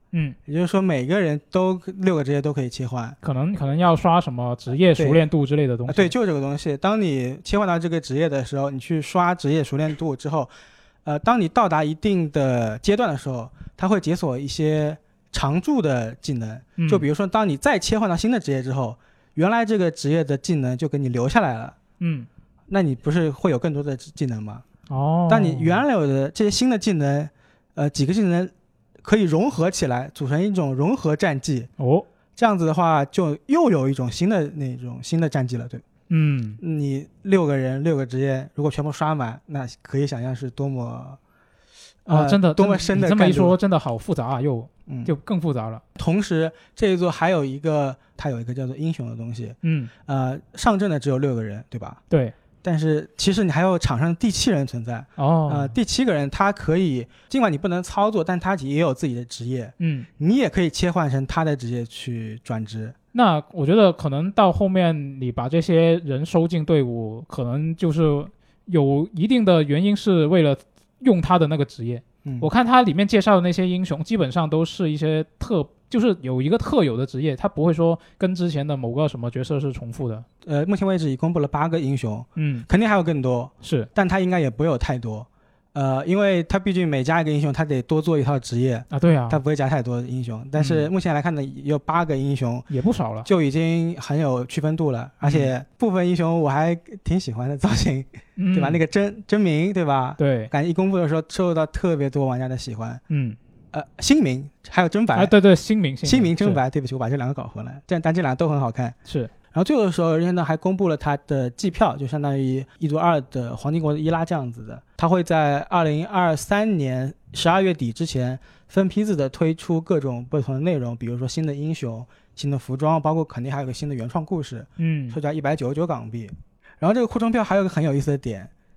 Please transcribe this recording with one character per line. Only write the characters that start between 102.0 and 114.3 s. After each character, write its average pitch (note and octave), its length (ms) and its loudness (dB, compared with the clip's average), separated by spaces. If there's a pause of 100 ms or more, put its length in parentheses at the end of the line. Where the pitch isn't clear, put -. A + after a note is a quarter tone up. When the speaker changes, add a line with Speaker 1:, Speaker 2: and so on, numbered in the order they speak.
Speaker 2:
多 C#3 160 0
玩 B2+ 140 -2
家 B2+ 100 -4
的 B2+ 80 -6
喜 A#2+ 180 -10
欢。 A2+ 240 -10 (100)
Speaker 1:
嗯。 C3 280 -2 (360)
Speaker 2:
呃， D3+ 100 -6 (160)
新 D4 240 4
名， C#3 260 -2 (220)
还 - 100 0
有 F3 80 4
真 G#3 160 0
白。 C#3+ 120 2
Speaker 1:
啊， F#3+ 100 4
对， G#3 120 8
对， F#3+ 160 10
新 G#3+ 220 0
名， D#3 180 0
新 C#3 120 -6
名， C#3+ 40 0
Speaker 2:
新 B3+ 120 4
名 E3+ 120 4
真 G3+ 200 2
白， C3 120 2
Speaker 1:
是。 C3 40 -2
Speaker 2:
对 D3 100 -2
不 C3 60 -6
起， C3 80 -6
我 C3 40 -4
把 A#2+ 120 -2
这 C#3+ 60 -2
两 C3 120 -4
个 A#2 60 -4
搞 - 140 -10
混 A2 140 -12
了。 A#2+ 80 -10 (140)
但， E3+ 160 -2
但 D#3+ 140 0
这 F#3 80 0
两 C#3+ 100 0
个 C#3+ 40 -2
都 E3 120 0
很 D3 100 0
好 B2+ 120 0
看。 A#2+ 240 -4 (100)
Speaker 1:
是。 B2 240 -4 (240)
Speaker 2:
然 - 60 -2
后 F#3 60 4
最 D4 100 2
后 A3 120 2
的 F3+ 40 0
时 E3+ 120 -2
候， E3 120 2
任 E3 80 2
天 F3+ 140 0
堂 E3+ 80 0
还 D#3+ 100 -2
公 F#3 220 -2
布 F#3+ 120 0
了 D#3 60 2
他 C#3+ 220 -2 (100)
的 C3 220 -2
季 F3 220 -4
票， E3 260 0
就 C#3 100 -6
相 D3 140 -4
当 C#3 180 -2
于 C3 220 -2 (180)
《异 D#3+ 80 -4
度 D3+ 120 0
二》 F3 180 2 (140)
的 B2 260 -8
黄 C#3+ 160 -6
金 E3 80 -2
国 D3+ 100 0
的 D3+ 80 -2
伊 D#3 120 -2
拉 E3 120 0
这 E3+ 120 -4